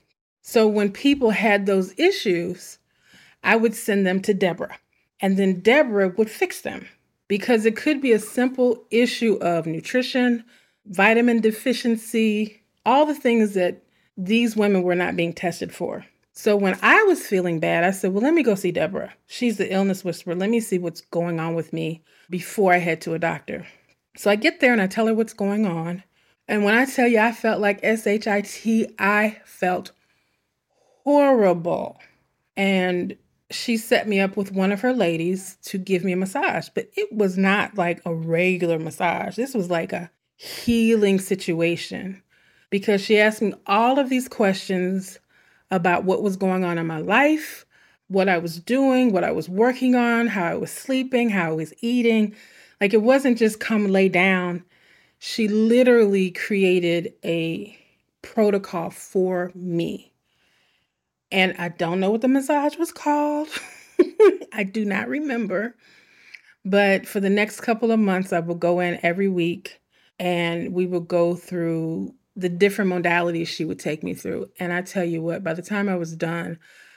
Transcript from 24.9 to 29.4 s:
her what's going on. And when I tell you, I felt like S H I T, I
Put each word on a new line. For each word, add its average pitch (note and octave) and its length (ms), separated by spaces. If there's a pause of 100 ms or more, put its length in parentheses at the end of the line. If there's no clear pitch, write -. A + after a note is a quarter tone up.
her A3+ 80
what's A3 200
going G#3 320
on. E3+ 360 (460)
And G#3 160
when G#3 100
I B3 100
tell C4 240
you, A#3 100
I A3+ 140
felt A3 280
like G3+ 220
S A3 240
H G#3+ 200
I G3+ 160
T, A3 440 (120)
I G#3 460